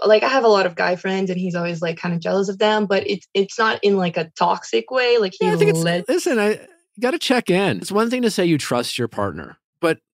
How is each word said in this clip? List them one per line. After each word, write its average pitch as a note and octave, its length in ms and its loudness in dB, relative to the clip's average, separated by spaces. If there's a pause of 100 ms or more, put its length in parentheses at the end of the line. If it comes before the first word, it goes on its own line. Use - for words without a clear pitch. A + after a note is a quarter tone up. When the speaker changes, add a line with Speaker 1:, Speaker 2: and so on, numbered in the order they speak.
Speaker 1:
Like, G#3+ 180 6
I A#3 60 0
have C4 160 2
a - 20 6
lot G3 180 4
of F3 100 -4
guy F3+ 200 0
friends, F#3+ 340 -2
and F3+ 100 -4
he's F3+ 160 -4
always, E3+ 260 -4
like, E3 180 -4
kinda F3 200 -4
jealous F#3 280 0
of G3 120 -8
them, G#3+ 260 2
but G3 240 0
it's, G3+ 240 -6
it's G3 260 -2
not A3 240 0
in, G3+ 140 4
like, F3+ 180 -2
a E3 220 -6
toxic F#3+ 520 -2
way. B3 280 2
Like, G3 200 0
he G3 100 -2
Speaker 2:
Yeah, F3+ 60 2
I E3+ 40 0
think E3 140 4
it's, E3 120 0
Speaker 1:
let F3 240 -2
Speaker 2:
listen, D4+ 320 0
I, G#3 120 2
you - 500 -12
gotta C4+ 180 -2
check B3 300 0
in. F3 300 2
It's F3+ 120 -10
one A3 180 2
thing B3 120 -2
to A3+ 100 2
say F#3 140 0
you E3 120 4
trust B2 400 -2
your A#2 120 -4
partner, E2+ 480 -6 (240)
but, D#3+ 180 0 (140)